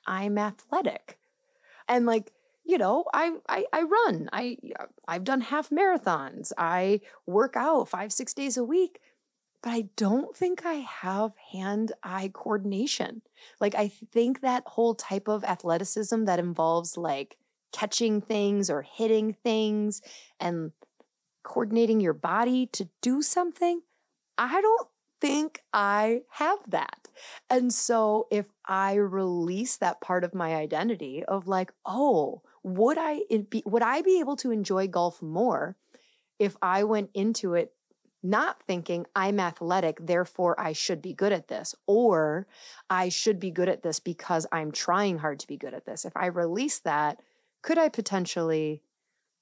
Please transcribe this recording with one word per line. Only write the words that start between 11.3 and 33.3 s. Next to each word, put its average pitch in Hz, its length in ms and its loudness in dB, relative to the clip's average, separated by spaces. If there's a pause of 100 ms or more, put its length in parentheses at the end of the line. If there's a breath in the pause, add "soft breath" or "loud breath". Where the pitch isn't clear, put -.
hand-eye 190 800 -4
coordination. 208 920 -4 (380 loud breath)
Like, 202 140 0
I 208 140 0
think 240 520 -2
that 254 260 0
whole 233 280 2
type 196 340 -6
of 214 160 -2
athleticism 196 800 -2
that 180 140 2
involves, 170 580 0
like, 151 400 -6 (360)
catching 214 480 0
things 202 500 0
or 147 120 -2
hitting 220 520 0
things 214 640 0 (400 loud breath)
and 165 320 -4 (680)
coordinating 220 580 2
your 165 140 4
body 233 540 0
to 180 200 -6 (140)
do 262 200 2
something, 349 600 0 (560)
I 247 220 2
don't 427 280 4 (320)
think 294 420 0 (100)
I 208 580 2
have 349 280 0 (100)
that. - 400 -6 (400 loud breath)
And 247 240 4
so 220 600 2
if 208 140 0 (200)
I 196 280 0
release 190 840 0
that 180 240 -2
part 180 240 0
of 175 100 -4
my 165 220 -2
identity 156 680 -4
of, 190 240 -4
like, 185 260 -2 (120)
"Oh, 196 580 2 (220 soft breath)
would 220 340 2
I, 311 320 -2